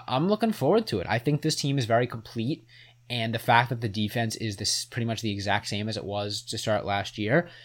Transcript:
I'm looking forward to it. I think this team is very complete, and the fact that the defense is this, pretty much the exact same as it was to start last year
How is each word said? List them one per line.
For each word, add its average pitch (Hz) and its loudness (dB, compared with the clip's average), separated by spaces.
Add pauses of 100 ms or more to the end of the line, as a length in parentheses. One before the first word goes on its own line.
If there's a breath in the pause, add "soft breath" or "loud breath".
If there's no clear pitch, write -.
I'm 143 2
looking 214 2
forward 202 2
to 101 0
it. 82 -4
I 113 2
think 147 0
this 156 0
team 139 0
is 127 0
very 117 4
complete, 117 -6 (440 loud breath)
and 117 -2
the 113 -2
fact 117 6
that 120 -4
the 117 0
defense 107 -2
is 107 -4
this, - -2
pretty 117 -4
much 113 -2
the 110 0
exact 101 0
same 107 -4
as 107 -4
it - -6
was 104 -4
to - -8
start 107 0
last 98 -2
year 127 2 (160 loud breath)